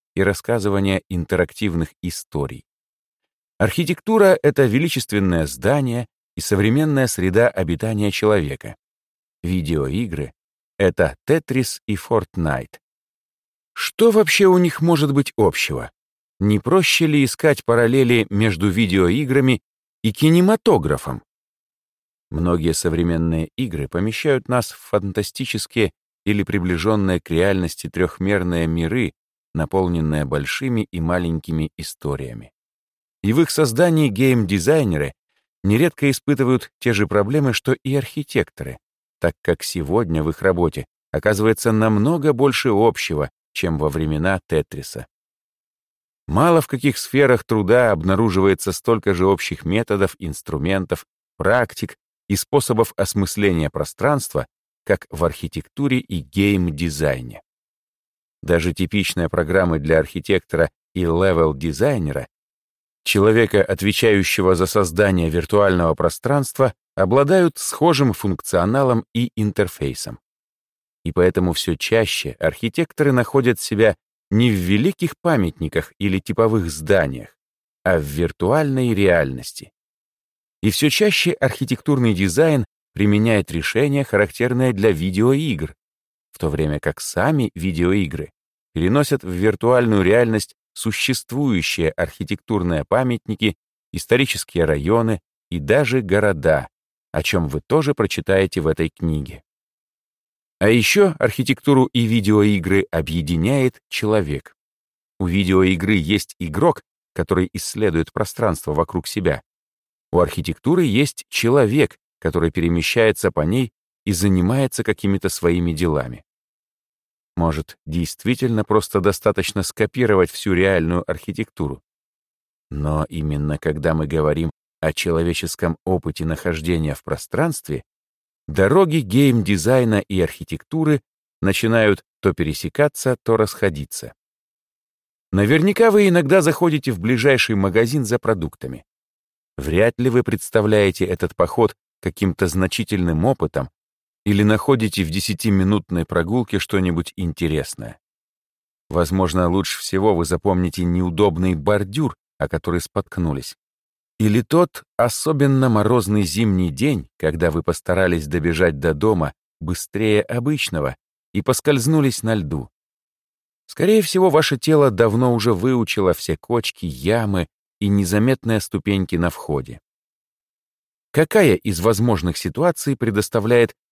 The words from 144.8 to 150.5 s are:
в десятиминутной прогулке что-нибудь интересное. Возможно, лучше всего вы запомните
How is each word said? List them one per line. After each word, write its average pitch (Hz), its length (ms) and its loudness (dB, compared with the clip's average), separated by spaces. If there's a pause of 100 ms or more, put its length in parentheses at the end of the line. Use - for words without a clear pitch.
в 80 60 -4
десятиминутной 95 960 -2
прогулке 98 520 -2
что-нибудь 90 580 -2
интересное. 76 800 -6 (920)
Возможно, 87 640 0
лучше 95 280 -2
всего 95 380 0
вы 82 80 0
запомните 90 600 -2